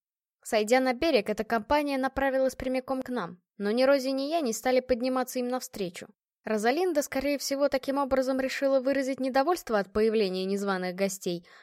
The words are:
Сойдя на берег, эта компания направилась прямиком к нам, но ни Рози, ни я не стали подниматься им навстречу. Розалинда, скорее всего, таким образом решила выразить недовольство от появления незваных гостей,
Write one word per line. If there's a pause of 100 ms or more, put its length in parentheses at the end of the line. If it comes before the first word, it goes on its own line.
(420)
Сойдя
на
берег,
эта
компания
направилась
прямиком
к
нам, (160)
но
ни
Рози,
ни
я
не
стали
подниматься
им
навстречу. (360)
Розалинда,
скорее
всего,
таким
образом
решила
выразить
недовольство
от
появления
незваных
гостей, (160)